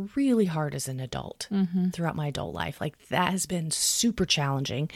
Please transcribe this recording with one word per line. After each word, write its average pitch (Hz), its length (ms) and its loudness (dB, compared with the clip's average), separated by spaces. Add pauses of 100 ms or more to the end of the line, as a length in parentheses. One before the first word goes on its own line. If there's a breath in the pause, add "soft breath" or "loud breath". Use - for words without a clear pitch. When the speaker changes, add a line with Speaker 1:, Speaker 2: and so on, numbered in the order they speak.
(160)
Speaker 1:
really 247 300 4
hard 156 300 0
as 139 120 -4
an 131 140 -6
adult - 500 -8
Speaker 2:
Mm-hmm. 185 380 2
Speaker 1:
throughout 170 260 -2
my 151 120 0
adult - 260 -4
life. - 260 -4
Like, 156 160 -4 (140)
that 180 220 2
has 185 140 0
been 165 260 -4
super - 540 2
challenging 139 720 0